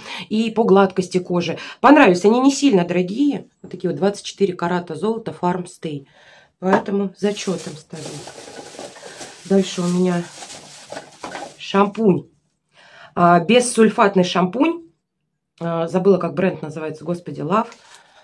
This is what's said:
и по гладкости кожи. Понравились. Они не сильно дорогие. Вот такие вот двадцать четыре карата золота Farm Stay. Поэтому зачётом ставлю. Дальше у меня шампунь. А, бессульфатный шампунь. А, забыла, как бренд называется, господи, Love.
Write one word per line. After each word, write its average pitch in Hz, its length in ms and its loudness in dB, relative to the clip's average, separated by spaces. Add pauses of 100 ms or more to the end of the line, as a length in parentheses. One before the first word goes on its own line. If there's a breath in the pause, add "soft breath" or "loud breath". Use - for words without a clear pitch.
(280 loud breath)
и 220 240 -2
по 220 100 0
гладкости 190 560 2
кожи. 175 400 -4 (220 loud breath)
Понравились. 240 440 6
Они 226 140 4
не 269 140 4
сильно 208 320 2
дорогие. 185 640 -2 (140)
Вот - 100 -20
такие 180 180 -6
вот 143 80 -6
двадцать 202 260 -2
четыре 185 280 -2
карата 175 420 -6
золота 214 440 -6
Farm 180 280 -4
Stay. 147 400 -12 (540 soft breath)
Поэтому 196 580 -2
зачётом 202 580 -6
ставлю. 151 300 -16 (1400 loud breath)
Дальше 190 360 0
у 175 60 -2
меня 180 340 0 (1400)
шампунь. 202 680 0 (880 soft breath)
А, 175 260 6
бессульфатный 220 840 4
шампунь. 240 600 0 (760)
А, 165 260 -4
забыла, 185 320 2
как 165 160 -6
бренд 170 280 -4
называется, 151 420 -12
господи, 156 360 -10
Love. 202 280 -2 (560 soft breath)